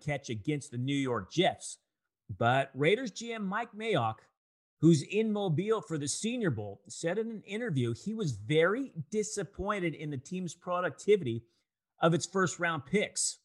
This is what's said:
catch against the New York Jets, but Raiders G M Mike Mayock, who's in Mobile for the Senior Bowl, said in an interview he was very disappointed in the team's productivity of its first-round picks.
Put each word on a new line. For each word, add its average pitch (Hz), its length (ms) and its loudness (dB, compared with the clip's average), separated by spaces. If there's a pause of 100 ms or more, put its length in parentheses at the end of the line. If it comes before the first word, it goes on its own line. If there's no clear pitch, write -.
catch 143 240 -4
against 131 420 -4
the 120 80 -8
New 135 180 0
York 123 340 0
Jets, - 480 0 (600)
but 131 360 4
Raiders 190 360 2
G 233 220 -8
M 214 140 -6
Mike 214 300 -4
Mayock, 180 400 0 (640)
who's 156 220 8
in 214 300 0
Mobile 202 480 0
for 160 180 -6
the 143 100 -4
Senior 220 420 -2
Bowl, 104 380 -6
said 170 300 -4
in 226 120 -2
an 214 120 -10
interview 175 500 -2
he 202 220 -8
was 196 180 -2
very 160 600 2 (180)
disappointed 196 840 -4
in 151 160 -8
the 143 60 -4
team's 180 380 -8
productivity 175 880 0 (560)
of 165 140 6
its - 120 0
first-round 170 600 0
picks. - 580 -2